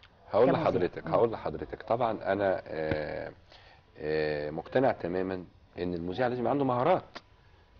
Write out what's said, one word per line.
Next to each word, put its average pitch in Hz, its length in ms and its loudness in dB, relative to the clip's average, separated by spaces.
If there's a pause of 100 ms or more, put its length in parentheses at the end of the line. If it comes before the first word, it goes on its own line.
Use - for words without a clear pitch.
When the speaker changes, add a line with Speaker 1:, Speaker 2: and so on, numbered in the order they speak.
(320)
Speaker 1:
هقول 110 140 8
Speaker 2:
كمذيع؟ 135 180 4
Speaker 1:
لحضرتك، 87 440 0
Speaker 2:
مم. 85 60 -4
Speaker 1:
هقول 110 180 4
لحضرتك. - 520 -8
طبعا 113 340 0 (160)
أنا، 98 340 2
آه، 78 640 -4 (680)
آه، 76 540 -2
مقتنع 117 400 2
تماما 92 520 -2 (360)
إن 90 140 -2
المذيع 87 340 -2
لازم 123 120 -2
يبقى 117 120 0
عنده 139 140 2
مهارات، 135 380 2 (760)